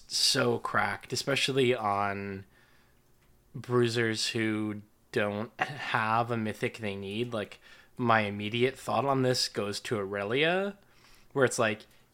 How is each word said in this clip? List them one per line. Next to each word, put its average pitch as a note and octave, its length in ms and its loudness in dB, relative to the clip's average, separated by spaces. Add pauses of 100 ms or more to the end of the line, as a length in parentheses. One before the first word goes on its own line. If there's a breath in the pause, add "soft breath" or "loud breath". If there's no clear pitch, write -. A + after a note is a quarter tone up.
so A#2+ 520 2
cracked, - 520 -2
especially C3 640 2
on G2+ 720 -2 (1080 soft breath)
bruisers A#2 720 0
who G#2+ 540 -2 (300)
don't G#2 480 -2
have A#2 720 0
a A#2 60 -2
mythic A2 420 -4
they G#2 160 -6
need. G#2+ 380 -6
Like, G#2 260 -8 (380 soft breath)
my A#2 240 4
immediate G#2 560 0
thought A2+ 280 0
on C3+ 160 2
this B2+ 260 2
goes G2+ 340 -4
to A#2 180 -2
Aurelia, C#3 760 0 (580 soft breath)
where C3+ 120 4
it's - 140 2
like, A2 220 2 (320 soft breath)